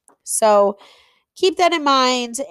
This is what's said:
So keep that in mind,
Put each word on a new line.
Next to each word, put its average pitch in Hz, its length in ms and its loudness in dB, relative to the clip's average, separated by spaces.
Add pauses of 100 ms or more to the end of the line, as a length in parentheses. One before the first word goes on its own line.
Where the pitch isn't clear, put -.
(240)
So 208 540 0 (600)
keep 370 220 0
that 339 120 2
in 311 140 -4
mind, 254 640 -2